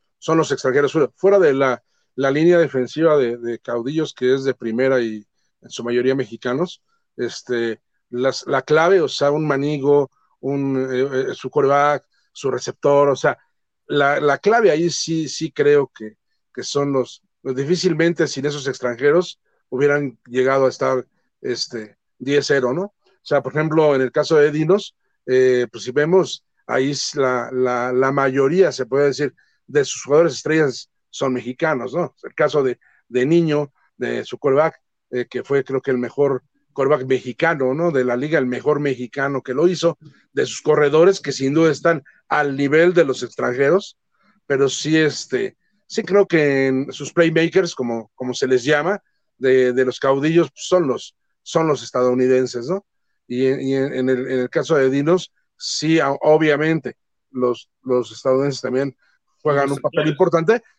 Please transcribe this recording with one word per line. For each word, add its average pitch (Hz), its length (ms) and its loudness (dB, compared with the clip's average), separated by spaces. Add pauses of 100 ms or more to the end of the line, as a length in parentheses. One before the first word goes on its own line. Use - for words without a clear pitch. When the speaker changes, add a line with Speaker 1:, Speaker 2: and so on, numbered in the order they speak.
(180)
Speaker 1:
son 160 200 0
los 151 120 0
extranjeros, 135 420 0
fuera, 151 220 2
fuera 196 240 4
de 151 160 4
la, 135 280 0 (340)
la 135 140 0
línea 165 280 4
defensiva 151 580 0
de, 120 200 0
de 120 240 -8
Caudillos, 131 520 -6
que 127 220 0
es 135 100 -2
de 135 100 -2
primera 123 460 -2
y 110 240 -6 (380)
en - 80 -20
su - 140 -12
mayoría 123 320 0
mexicanos, 127 680 -6 (340)
este, 117 640 -6 (300)
las, 123 360 -4
la 135 160 -2
clave, 170 380 4
o 147 80 0
sea, 143 220 0
un 151 160 0
Manigo, 143 640 2 (300)
un, 135 500 -4
eh, 131 400 -2
eh, - 40 -10
su - 160 -12
quarterback, 143 540 2 (280)
su - 180 -6
receptor, 143 580 2
o 135 80 0
sea, 139 220 -2 (480)
la, 143 340 0
la 143 180 2
clave 220 320 4
ahí 160 200 0
sí, 160 380 -4
sí 160 240 -8
creo 143 420 2
que, 107 220 -16 (380)
que 113 80 -10
son 143 300 -4
los, 127 300 -4 (200)
los, 135 140 -6
difícilmente 165 680 0
sin 135 200 -6
esos 143 220 -6
extranjeros 135 720 -2 (300)
hubieran 143 560 -2
llegado 131 400 2
a - 20 2
estar, 131 380 -2 (340)
este, 113 560 -8 (220)
diez 139 280 0
cero, 131 260 0
¿no? 165 100 -4
O 208 120 -10 (280)
sea, 143 200 0
por 131 100 -8
ejemplo, 156 420 2
en 131 80 2
el 123 100 -2
caso 139 240 0
de 147 160 6
Dinos, 156 420 0 (320)
eh, 127 440 4
pues - 140 -14
si 127 60 -8
vemos, 151 540 0 (220)
ahí 131 260 0
es - 240 -8
la, 127 360 -2
la, 123 400 -2
la 135 200 0
mayoría, 139 600 2
se 127 140 -6
puede 139 200 0
decir, 143 280 -2 (320)
de 139 180 0
sus - 200 -8
jugadores 151 300 2
estrellas 151 560 -2 (200)
son 135 220 -4
mexicanos, 123 640 -4
¿no? 165 280 -6
El - 120 -18
caso 147 280 2
de, 123 160 -2 (300)
de 123 180 0
Niño, 151 460 2 (240)
de 120 280 -6
su - 140 -12
quarterback, 147 420 0 (300)
eh, 123 180 -4
que 113 140 -8
fue 139 220 -2
creo 135 160 -4
que 135 100 -4
el 127 80 0
mejor 131 460 -2 (280)
quarterback 135 340 0
mexicano, 131 680 -2
¿no? 170 160 0
De 131 140 0
la 123 120 0
liga, 151 220 -2
el 131 80 0
mejor 123 320 -2
mexicano 139 640 -4
que 127 120 -8
lo 156 140 2
hizo, 165 300 -2 (340)
de 135 140 -2
sus - 160 -12
corredores, 156 580 4
que 139 120 -6
sin 135 200 -2
duda 160 200 4
están 160 320 -2 (240)
al 147 280 -2
nivel 156 380 4
de 170 100 6
los 131 180 -2
extranjeros, 127 760 -2 (480)
pero 139 220 2
sí, 151 280 -2
este, 131 600 -2 (300)
sí - 160 -6
creo 190 240 2
que 139 420 2
en 135 240 -2
sus 143 200 -12
playmakers, 165 600 2
como, 117 400 -6
como 127 180 -8
se 131 140 -4
les 127 180 2
llama, 151 380 0 (360)
de, 127 340 4
de 127 120 2
los 127 140 -2
Caudillos, 143 520 2
pues - 160 -16
son 175 200 2
los, - 300 -6 (260)
son 160 240 -2
los 135 160 -2
estadounidenses, 127 840 0
¿no? 196 180 -6 (400)
Y 127 200 -2
en, 135 140 0
y 135 140 -2
en, 135 200 -2
en 131 140 -2
el, 131 100 0 (120)
en 131 100 -2
el 123 100 -4
caso 156 260 0
de 135 120 4
Dinos, 147 440 0 (240)
sí, 160 420 -2
a-, 139 140 0
obviamente, 156 840 2 (340)
los, 123 400 -4 (120)
los 123 300 -2
estadounidenses 135 480 -2
también 131 360 -4 (460)
juegan 143 260 2
Speaker 2:
Los 139 100 -2
Speaker 1:
un - 40 -10
papel 151 220 -2
Speaker 2:
receptores. 156 80 0
Speaker 1:
importante, 170 500 0 (160)